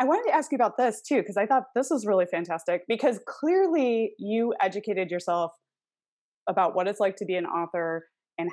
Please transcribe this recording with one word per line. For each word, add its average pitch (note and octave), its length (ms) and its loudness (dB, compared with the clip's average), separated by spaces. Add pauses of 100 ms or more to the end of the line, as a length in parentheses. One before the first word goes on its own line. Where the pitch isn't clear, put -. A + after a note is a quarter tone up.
I B3+ 40 2
wanted G4 260 2
to - 40 2
ask D#4 180 2
you C#4 40 -2
about A#3 220 2
this B3 240 2
too, C4 200 2
'cause G3 140 -4
I G3+ 100 2
thought B3 180 2 (100)
this C4+ 160 0
was A#3+ 160 0
really F#3 200 4
fantastic, F3 640 -2
because A3+ 380 2
clearly D4 920 2
you A3+ 420 0
educated F#3+ 500 -2
yourself F3 420 -2 (960)
about F3+ 260 0
what F#3 140 0
it's G3+ 100 -6
like G3 180 0
to G3 100 -8
be F#3 100 -2
an E3+ 100 -4
author E3 600 -4 (300)
and E3+ 140 -4